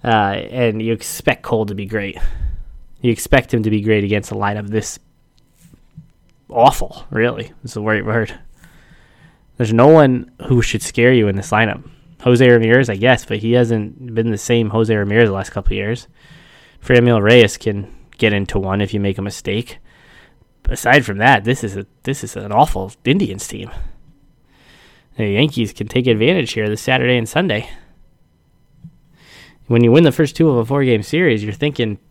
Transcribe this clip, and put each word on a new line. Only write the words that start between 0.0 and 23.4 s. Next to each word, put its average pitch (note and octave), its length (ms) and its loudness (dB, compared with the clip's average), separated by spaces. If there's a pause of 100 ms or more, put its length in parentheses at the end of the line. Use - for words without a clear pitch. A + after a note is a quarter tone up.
uh, A#2+ 60 -4
and A2 720 0
you A2+ 100 -2
expect - 520 -6
Cole A2 220 -2
to G2+ 100 -8
be G2+ 100 -8
great. G2+ 320 -8 (800)
You A#2+ 120 2
expect - 420 -2
him A2+ 80 0
to G#2+ 80 0
be G#2+ 100 0
great G#2+ 220 0
against G#2 300 -4
a - 20 -10
lineup G#2 340 -6
this G#2+ 300 -6 (1500)
awful, - 640 0
really, A2 420 -2 (100)
is A#2+ 120 -14
the A2 60 -8
right G#2+ 240 -2
word. G#2+ 320 -4 (1200)
There's A2 160 -2
no A#2 140 6
one D3 460 6 (160)
who B2 140 2
should - 200 -4
scare B2 300 0
you A2 160 4
in G2 80 -2
this G2 160 -6
lineup. G#2+ 360 -2 (340)
Jose B2 280 4
Ramirez, A#2 400 4
I G2+ 60 -4
guess, A#2 280 2
but A2 140 -6
he A2+ 140 -2
hasn't A#2 600 -2
been A2+ 200 -2
the G#2 40 -4
same A#2 340 0
Jose A2 220 0
Ramirez G#2+ 360 2
the G2 60 -2
last F#2+ 160 -8
couple - 220 -2
of G#2 40 -2
years. G#2 320 -8 (760)
Franmil A#2+ 380 4
Reyes A2 340 6
can G2+ 380 -6 (240)
get G#2+ 140 2
into G2 260 -2
one G2 220 -2
if G2 120 -2
you G#2 60 -4
make G2+ 200 -2
a G2 40 -6
mistake. G2+ 560 -8 (880)
Aside B2 380 2
from G2+ 120 -6
that, A2+ 260 2
this B2 180 -2
is G2+ 140 -8
a, F#2+ 100 -10 (160)
this - 220 -8
is - 100 -14
an G#2 160 -12
awful G#2 400 0 (140)
Indians B2+ 420 -2